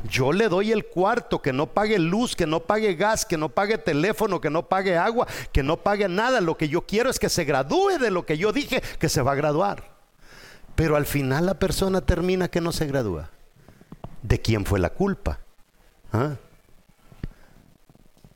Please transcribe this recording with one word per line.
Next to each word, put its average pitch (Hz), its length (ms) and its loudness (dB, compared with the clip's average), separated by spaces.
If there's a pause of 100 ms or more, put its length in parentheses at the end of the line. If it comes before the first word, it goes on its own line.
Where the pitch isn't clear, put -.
yo 127 280 2
le 214 160 2
doy 196 220 2
el 214 140 0
cuarto, 196 560 0
que 135 140 -2
no 147 140 0
pague 214 300 2
luz, 196 380 0
que 175 100 2
no 160 140 0
pague 208 340 0
gas, 202 300 0
que 165 140 -2
no 156 100 0
pague 208 300 0
teléfono, 180 600 0
que 151 100 -2
no 160 180 -2
pague 190 300 2
agua, 226 280 0 (260)
que 151 100 2
no 151 160 0
pague 202 300 0
nada. 220 340 2
Lo 165 160 -2
que 160 100 -2
yo 156 140 -2
quiero 226 260 0
es 233 100 -2
que 175 120 -2
se 175 140 0
gradúe 220 540 2
de 240 120 0
lo 180 160 -2
que 156 100 0
yo 202 160 0
dije 254 300 -2 (160)
que 160 100 0
se 143 140 0
va 135 100 2
a 139 40 0
graduar." 156 600 -2 (800)
Pero 156 220 2
al 147 100 2
final 143 400 0
la 196 120 -2
persona 190 440 0
termina 180 460 2
que 175 120 0
no 170 100 0
se 156 160 -2
gradúa. 104 440 -2 (920)
¿De 113 180 2
quién 107 260 2
fue 101 120 2
la 85 120 2
culpa? 185 500 -2 (720)
¿Ah? 135 240 0 (2000)